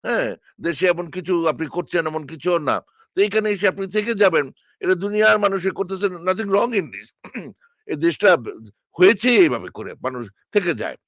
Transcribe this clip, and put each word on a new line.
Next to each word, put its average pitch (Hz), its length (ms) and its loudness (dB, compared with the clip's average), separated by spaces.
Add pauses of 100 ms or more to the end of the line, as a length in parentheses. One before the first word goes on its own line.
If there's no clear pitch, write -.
হ্যাঁ? 170 340 -2 (240)
দেশে 165 260 0
এমন 170 240 2
কিছু 170 360 -2
আপনি 151 200 -2
করছেন 170 400 -4
এমন 156 200 -6
কিছুও 165 320 -2
না। 123 240 0 (340)
তো 190 60 4
এখানে 214 280 0
এসে 196 180 0
আপনি 190 180 -4
থেকে 208 280 -2
যাবেন। 165 360 2 (300)
এটা 175 140 2
দুনিয়ার 208 440 2
মানুষে 190 320 0
করতেছেন, 185 420 -4
nothing 185 360 -4
wrong 208 220 2
in 202 140 -2
this। - 480 -18
<clears throat> - 540 -14
এই 156 100 -6
দেশটা 170 400 2
ব-, 110 340 -10 (280)
হয়েছেই 226 380 4
এইভাবে 123 320 4
করে। 95 340 -12
মানুষ 123 300 -6 (200)
থেকে 175 220 0
যায়। 90 220 -6 (100)